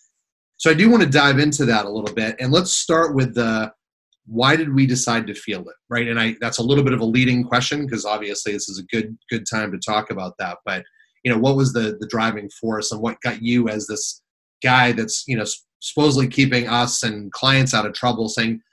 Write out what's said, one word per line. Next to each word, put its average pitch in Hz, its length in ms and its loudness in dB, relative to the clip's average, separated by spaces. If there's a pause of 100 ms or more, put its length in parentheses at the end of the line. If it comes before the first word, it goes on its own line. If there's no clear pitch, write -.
(560)
So 160 140 2
I 156 40 6
do 196 140 6
wanna 220 180 6
dive 143 320 6
into 147 280 2
that 107 180 2
a 101 60 -10
little 104 240 -6
bit, 113 260 -4
and 127 120 0
let's 180 200 2
start 160 420 0
with 131 200 0
the, 110 380 -2 (540)
why 123 280 2
did 156 180 0
we 135 140 4
decide 120 400 0
to 104 80 -8
field 92 320 -8
it, - 80 -20 (160)
right? 120 160 -2
And 117 120 -2
I, 113 220 0
that's 117 180 -4
a 120 40 0
little 139 220 4
bit 127 100 2
of 110 60 0
a 113 40 -2
leading 123 380 2
question, 131 460 -2
'cause 113 160 -6
obviously 104 480 -6
this 101 160 -6
is 95 100 -12
a 92 60 -12
good, 110 340 -6 (100)
good 113 220 -6
time 107 220 -4
to 98 60 -6
talk 107 320 -4
about 92 280 -8
that. 90 260 -8
But, 92 200 -6 (400)
you 123 60 0
know, 113 80 0
what 135 180 4
was 131 160 2
the, 107 260 -2
the 107 80 -10
driving 107 420 -4 (120)
force, 110 320 -4
and 107 100 -8
what 113 180 -6
got 113 220 -6
you 120 260 2
as 107 200 -6
this - 340 -8 (400)
guy 127 300 4
that's, 110 340 -4
you 127 100 -4
know, 107 60 -2
s-, - 240 -10 (140)
supposedly 139 480 2
keeping 123 400 0
us 120 340 0
and 104 300 -6
clients 131 420 2
out 107 100 2
of 104 80 -6
trouble, 113 360 -2
saying, 113 340 -2 (100)